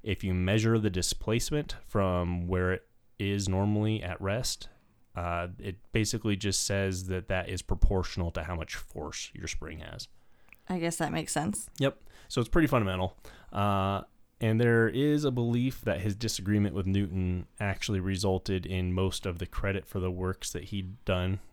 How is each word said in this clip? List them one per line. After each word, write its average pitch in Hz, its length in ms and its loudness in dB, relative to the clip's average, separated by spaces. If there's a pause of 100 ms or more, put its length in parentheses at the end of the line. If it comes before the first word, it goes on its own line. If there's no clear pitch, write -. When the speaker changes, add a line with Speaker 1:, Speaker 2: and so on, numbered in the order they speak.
Speaker 1:
if 98 200 -4
you 92 100 0
measure 107 460 4
the 107 100 0
displacement 117 840 -2 (120)
from 90 600 0
where 90 260 2
it - 140 -6 (320)
is 101 280 0
normally 104 560 2
at 87 160 -6
rest, 101 500 -4 (460)
uh, 87 320 -2 (120)
it 95 180 -8 (160)
basically 107 420 2
just 98 300 0
says 95 400 0
that 92 240 -4
that 92 180 0
is 92 140 -6
proportional 90 680 2
to 82 120 -6
how 85 120 -4
much 80 200 -8
force - 580 -10
your - 140 -10
spring 78 320 -6
has. - 300 -12 (580)
Speaker 2:
I 185 120 -2
guess 165 180 -2
that 156 160 -2
makes 160 180 -4
sense. 180 380 -2 (100)
Speaker 1:
Yep. 135 220 2 (260)
So - 140 0
it's 113 80 -2
pretty 165 180 6
fundamental. 95 480 2 (380)
Uh, 98 480 2 (400)
and 113 180 4
there 117 300 6
is 147 340 2
a 143 80 2
belief 120 540 0
that 87 160 0
his 101 120 0
disagreement 101 600 2
with 92 100 -2
Newton 92 640 0 (100)
actually 98 440 -2
resulted 95 640 0
in 90 260 0
most 92 340 0
of 85 140 -4
the 90 60 -4
credit 98 420 -2
for 98 140 -4
the 92 100 0
works 92 400 -4
that 87 140 -8
he'd 98 400 -6
done 92 340 2 (140)